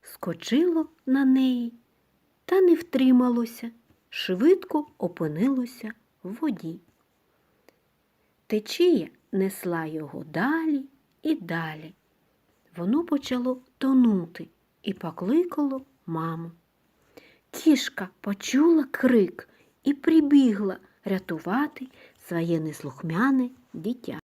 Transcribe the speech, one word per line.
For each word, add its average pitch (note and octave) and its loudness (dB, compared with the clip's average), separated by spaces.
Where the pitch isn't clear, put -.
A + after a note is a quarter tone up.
Скочило D#4 -2
на C4+ 2
неї B3+ 2
та F#4+ 2
не F4 6
втрималося, B3 2
швидко D4 0
опинилося G#3+ -4
в F#3 -12
воді. G3 -6
Течія A3 0
несла F#3+ -2
його D#3 -10
далі C#4+ -2
і D#4 -2
далі. E3 -8
Воно G#3+ -2
почало B3+ -4
тонути A3 2
і G3 -6
покликало C4+ -2
маму. E3 -6
Кішка - 0
почула C#4+ 2
крик - 2
і C#4+ 0
прибігла C4+ 4
рятувати G3 -4
своє E3+ -2
неслухняне E3+ -2
дитя. G#3+ -10